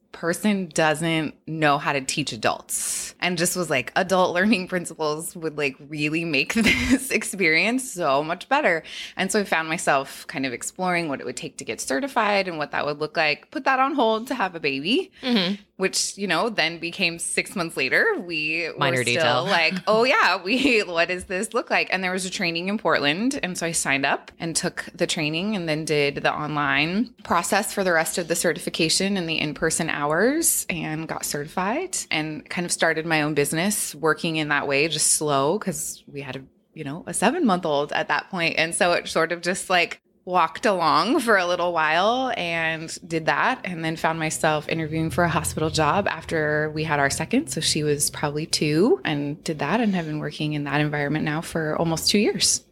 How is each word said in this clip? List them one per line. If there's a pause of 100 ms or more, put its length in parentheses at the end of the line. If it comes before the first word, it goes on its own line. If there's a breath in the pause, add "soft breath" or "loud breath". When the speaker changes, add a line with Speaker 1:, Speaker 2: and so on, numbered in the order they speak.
(120)
Speaker 1:
person
doesn't (140)
know
how
to
teach
adults,"
and
just
was
like,
adult
learning
principles
would,
like, (140)
really
make
<laughs>
this
experience
so
much
better. (340 loud breath)
And
so
I
found
myself
kind
of
exploring
what
it
would
take
to
get
certified
and
what
that
would
look
like,
put
that
on
hold
to
have
a
baby, (100)
Speaker 2:
Mm-hmm. (220)
Speaker 1:
which,
you
know,
then
became
six
months
later.
We
Speaker 2:
Minor
Speaker 1:
were
Speaker 2:
detail.
Speaker 1:
still
like,
Speaker 2:
<laughs>
Speaker 1:
"Oh
yeah,
we,
what
does
this
look
like?"
And
there
was
a
training
in
Portland.
And
so
I
signed
up
and
took (100)
the
training
and
then
did
the
online (100)
process
for
the
rest
of
the
certification
and
the
in-person
hours
and
got
certified (140)
and
kind
of
started
my
own
business
working
in
that
way,
just
slow
'cause
we
had
a, (320)
you
know,
a
seven-month-old
at
that
point.
And
so
it
sort
of
just,
like, (260)
walked
along
for
a
little
while
and (100)
did
that,
and
then
found
myself
interviewing
for
a
hospital
job
after
we
had
our
second.
So
she
was
probably
two
and
did
that
and
have
been
working
in
that
environment
now
for
almost
two
years. (100)